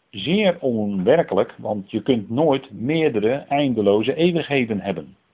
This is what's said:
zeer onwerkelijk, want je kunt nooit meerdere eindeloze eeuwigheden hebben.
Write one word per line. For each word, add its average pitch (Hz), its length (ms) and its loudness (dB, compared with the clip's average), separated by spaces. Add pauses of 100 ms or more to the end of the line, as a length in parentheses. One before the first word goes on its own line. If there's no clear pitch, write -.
zeer 175 500 0
onwerkelijk, 107 960 0
want 107 340 -6
je 110 100 -4
kunt 110 280 0
nooit 139 420 0
meerdere 127 640 0
eindeloze 120 800 0
eeuwigheden 143 640 0
hebben. 85 380 -8 (160)